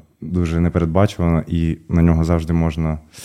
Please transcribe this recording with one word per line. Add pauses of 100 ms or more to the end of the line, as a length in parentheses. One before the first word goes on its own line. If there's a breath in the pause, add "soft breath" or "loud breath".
(220)
дуже
непередбачувана,
і (100)
на
нього
завжди
можна (260 loud breath)